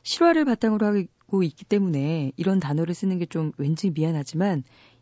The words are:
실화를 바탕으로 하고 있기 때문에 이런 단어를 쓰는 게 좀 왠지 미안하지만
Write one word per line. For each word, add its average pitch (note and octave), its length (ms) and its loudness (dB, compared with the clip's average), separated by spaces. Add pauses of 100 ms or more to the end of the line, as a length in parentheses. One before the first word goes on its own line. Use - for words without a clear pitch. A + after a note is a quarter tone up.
실화를 E4 420 4
바탕으로 A3 420 0
하고 G3 560 -2
있기 D#3+ 220 -4
때문에 D#3 720 0
이런 F#3+ 240 2
단어를 D#3+ 340 -2
쓰는 F#3 240 -2
게 E3+ 80 -2
좀 D#3 300 -4
왠지 D#3 340 -2
미안하지만 D#3 720 -2 (400)